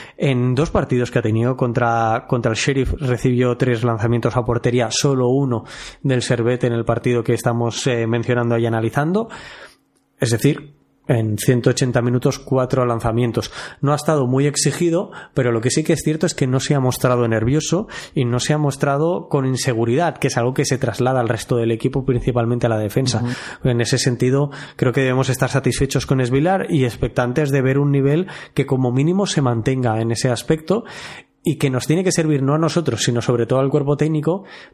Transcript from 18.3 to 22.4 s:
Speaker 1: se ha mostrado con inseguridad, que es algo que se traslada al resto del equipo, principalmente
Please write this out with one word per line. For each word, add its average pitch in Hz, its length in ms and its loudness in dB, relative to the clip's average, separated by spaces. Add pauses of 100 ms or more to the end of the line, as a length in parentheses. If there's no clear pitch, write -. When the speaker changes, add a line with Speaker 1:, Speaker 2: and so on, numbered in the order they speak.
Speaker 1:
se - 140 0
ha 151 40 2
mostrado 147 720 0
con 139 160 0
inseguridad, 127 720 0
que 135 120 0
es - 80 -2
algo 123 180 0
que 139 100 0
se 127 140 0
traslada 127 400 0
al 113 100 0
resto 120 280 -2
del 117 120 2
equipo, 127 360 -2
principalmente 120 600 0